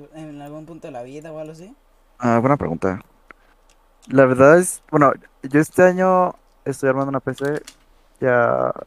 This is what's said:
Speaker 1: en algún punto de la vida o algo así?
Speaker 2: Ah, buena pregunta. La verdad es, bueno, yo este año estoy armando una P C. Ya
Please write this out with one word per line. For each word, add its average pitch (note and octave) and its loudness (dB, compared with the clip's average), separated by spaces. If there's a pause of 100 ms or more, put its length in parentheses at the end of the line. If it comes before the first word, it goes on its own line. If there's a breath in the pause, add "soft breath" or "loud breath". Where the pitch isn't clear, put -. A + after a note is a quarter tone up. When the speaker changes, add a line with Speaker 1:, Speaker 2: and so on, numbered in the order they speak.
(140)
Speaker 1:
en D3+ -16
algún D3+ -16
punto E3 -18
de C#3+ -16
la B2 -12
vida D3+ -16
o D3+ -14
algo D#3 -14
así? F3+ -20 (420)
Speaker 2:
Ah, A#2 0
buena C3+ 2
pregunta. F#2 -6 (1040)
La C3+ 4
verdad C3+ 6
es, - -6
bueno, D3 4 (300)
yo C#3 0
este D#3 0
año F#3 2 (280)
estoy C3+ -4
armando C#3 -2
una C3+ -4
P C3 -6
C. C#3+ -6 (600)
Ya B2 2 (160)